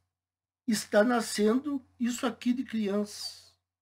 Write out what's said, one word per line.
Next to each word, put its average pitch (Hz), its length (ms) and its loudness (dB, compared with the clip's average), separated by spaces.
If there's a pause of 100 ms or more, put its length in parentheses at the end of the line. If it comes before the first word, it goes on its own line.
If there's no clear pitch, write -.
(680)
está 208 380 2
nascendo 247 840 0 (140)
isso 240 260 -2
aqui 240 280 -2
de 254 100 -4
crianças. - 880 -4 (280)